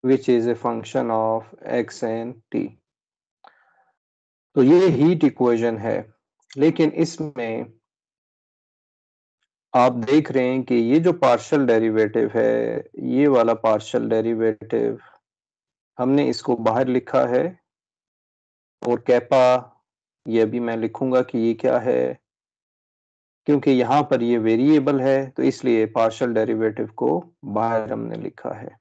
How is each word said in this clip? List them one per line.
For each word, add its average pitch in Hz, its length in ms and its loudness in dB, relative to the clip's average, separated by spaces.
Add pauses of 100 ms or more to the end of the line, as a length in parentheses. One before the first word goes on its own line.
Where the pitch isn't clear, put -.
which 131 240 0
is 117 180 2
a 117 180 -4
function 117 460 -4
of 110 440 -4 (120)
X 123 360 -6
and 117 300 -6 (220)
T। - 140 -6 (1900)
तो 139 80 4
ये 175 240 6
heat 156 360 2
equation 117 540 0
है, 104 360 -6 (440)
लेकिन 156 340 2
इसमें 120 880 -6 (2000)
आप 123 180 6
देख 135 380 0
रहे 127 180 0
हैं 131 140 -2
कि 123 120 -2
ये 120 240 4
जो 170 140 2
partial 135 520 2
derivative 110 720 2
है, 117 480 0 (160)
ये 131 280 0
वाला 117 260 4
partial 110 560 -2
derivative 113 920 -2 (960)
हमने 135 320 0
इसको 123 260 -4
बाहर 113 320 -2
लिखा 127 380 0
है 151 340 -4 (1300)
और 120 220 -2
kappa 127 540 4 (640)
ये 113 180 2
भी 117 140 -6
मैं 113 180 -4
लिखूंगा 127 440 -2
कि 123 160 -6
ये 113 160 0
क्या 123 260 0
है, 123 400 -2 (1300)
क्योंकि 143 260 2
यहाँ 127 320 2
पर 131 200 -2
ये 120 140 2
variable 131 640 2
है, 135 280 0
तो 131 140 -6
इसलिए 120 420 0
partial 113 480 -2
derivative 110 540 -2
को 147 480 -4 (100)
बाहर 110 460 -4
हमने 113 240 -8
लिखा - 380 -10
है। - 280 -16